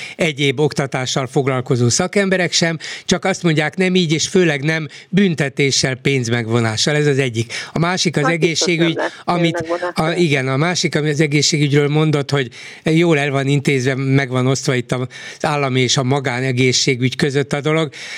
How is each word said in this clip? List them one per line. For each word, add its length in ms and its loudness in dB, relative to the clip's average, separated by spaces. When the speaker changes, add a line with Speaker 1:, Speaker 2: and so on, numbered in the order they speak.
Speaker 1:
egyéb 440 0
oktatással 680 -2
foglalkozó 640 0
szakemberek 640 0
sem, 260 0
csak 200 0
azt 180 -2
mondják, 340 0
nem 180 0
így, 160 2
és 160 0
főleg 360 2
nem 240 -2
büntetéssel, 840 0
pénzmegvonással. 1000 0
Ez 120 2
az 120 2
egyik. 340 -2
A 60 0
másik 380 0
az 60 0
Speaker 2:
Hát 160 0
biztos 280 0
Speaker 1:
egészségügy, 280 2
Speaker 2:
nem 100 -4
lesz 80 -6
Speaker 1:
amit, 340 0
Speaker 2:
pénzmegvonás. 580 -4
Speaker 1:
a, 40 -2
igen, 280 2
a 100 0
másik, 380 -2
ami 140 0
az 120 0
egészségügyről 680 2
mondott, 440 2
hogy 160 0
jól 360 4
el 120 0
van 160 0
intézve, 480 2
meg 340 2
van 180 0
osztva 260 0
itt 180 -2
az 160 -4
állami 400 0
és 160 2
a 60 2
magánegészségügy 1120 0
között 380 0
a 80 -2
dolog. 280 0